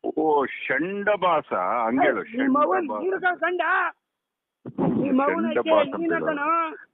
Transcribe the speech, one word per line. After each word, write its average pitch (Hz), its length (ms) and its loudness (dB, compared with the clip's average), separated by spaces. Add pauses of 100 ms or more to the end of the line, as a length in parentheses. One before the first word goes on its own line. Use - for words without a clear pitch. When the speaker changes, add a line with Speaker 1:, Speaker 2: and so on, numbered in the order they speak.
(180)
Speaker 1:
ಓ, 151 280 2
ಷಂಡ 190 640 -4
ಬಾಸ, 175 440 0 (320)
ಹಂಗೇಳು, 120 400 2
Speaker 2:
ಏಯ್, 226 120 -10
ನಿಮ್ 269 100 0
Speaker 1:
ಷಂಡ 262 100 4
Speaker 2:
ಅವ್ವನ್ 330 300 2
Speaker 1:
ಬಾಸ್. 208 160 -6
Speaker 2:
ನೀನು 370 180 -2
ಕಣ್ 359 180 0
ಕಂಡ? 349 220 -2 (1400)
ನಿಮ್ 262 240 2
ಅವ್ವನ್ 302 220 0
Speaker 1:
ಷಂಡ 320 160 0
Speaker 2:
ಐತೆ, 320 120 0
Speaker 1:
ಬಾಸ್ 302 160 4
ಅಂತ 277 80 -8
Speaker 2:
ನೀನು 330 180 -2
Speaker 1:
ಹೇಳು. 330 120 -2
Speaker 2:
ಕಣೋ. 311 440 0 (240)